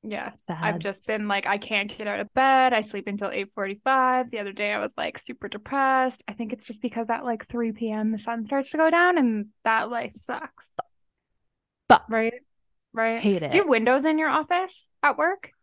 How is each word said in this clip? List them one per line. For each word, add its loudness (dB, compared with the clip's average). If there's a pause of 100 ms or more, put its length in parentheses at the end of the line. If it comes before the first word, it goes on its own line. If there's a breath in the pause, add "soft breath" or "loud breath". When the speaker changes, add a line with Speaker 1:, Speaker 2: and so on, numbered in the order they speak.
Speaker 1:
Yeah, -8
I've -4
Speaker 2:
Sads. -4
Speaker 1:
just -8
been -2
like, 0
I 0
can't -4
get -6
out -4
of -8
bed. 6
I 2
sleep -6
until -4
eight -4
forty-five. 0
The -6
other -6
day, -2
I 0
was, -4
like, -4
super -12
depressed. 0
I -10
think -8
it's -12
just -14
because -4
at, -2
like, -4
three -4
P -4
M -2
the -4
sun -6
starts -2
to -6
go 4
down, 4
and 2 (180)
that 2
life -6
sucks. -12 (1120)
Speaker 2:
Fuck. 8
Speaker 1:
Right? -2 (600)
Right? -2
Speaker 2:
Hate 2
Speaker 1:
Do 0
you 4
have 0
Speaker 2:
it. -2
Speaker 1:
windows 4
in 2
your 2
office -2 (160)
at 2
work? -2 (120)